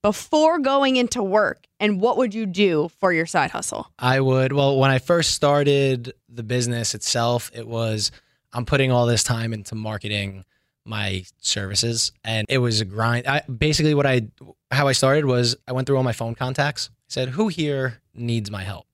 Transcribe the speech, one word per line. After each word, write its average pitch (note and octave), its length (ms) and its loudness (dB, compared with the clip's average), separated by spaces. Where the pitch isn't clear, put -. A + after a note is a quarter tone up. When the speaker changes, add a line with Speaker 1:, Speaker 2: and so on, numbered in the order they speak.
Speaker 1:
before D#4 580 2
going C4+ 380 2
into B3 260 0
work. G3 420 -2
And G3+ 220 0
what A#3 160 2
would A#3 160 0
you A3 120 -6
do E3+ 440 2
for F#3 140 2
your E3 120 0
side E3 260 0
hustle? - 460 -8
Speaker 2:
I C3 220 2
would, C3 320 2
well, C#3 260 2
when C3+ 140 4
I C3 80 4
first E3+ 320 0
started C#3 800 2
the A#2+ 160 -12
business A#2+ 500 -2
itself, A#2 600 0
it A#2 140 -12
was, A2+ 440 -2
I'm B2 140 -6
putting C3+ 260 2
all B2 140 4
this A#2 180 2
time A2+ 300 -2
into G#2+ 220 -10
marketing G#2 680 -6
my G2 400 -4
services, G#2 720 -2
and A2 260 -2
it C#3 80 2
was A#2 240 2
a G#2+ 40 -2
grind. A2+ 420 -2
I, C#3+ 140 0
basically D3+ 520 0
what C#3+ 120 2
I, B2+ 180 2
how C#3 180 2
I - 20 2
started C#3 340 4
was B2 300 2
I B2+ 40 -8
went B2+ 160 -2
through C#3 100 2
all C3 60 2
my A#2+ 100 0
phone A#2 220 -6
contacts, C#3 540 -4
said, C3 220 -4
"Who G3 180 0
here C#3 520 -4
needs A#2 380 -4
my F#2+ 120 -8
help?" F#2+ 300 -10